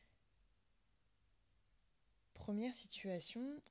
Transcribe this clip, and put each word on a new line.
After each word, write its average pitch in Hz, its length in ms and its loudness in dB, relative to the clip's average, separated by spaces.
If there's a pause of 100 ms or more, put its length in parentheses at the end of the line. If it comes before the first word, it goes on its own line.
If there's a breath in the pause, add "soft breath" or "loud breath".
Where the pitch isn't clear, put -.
(2250 loud breath)
Première 220 400 -2
situation, 233 960 0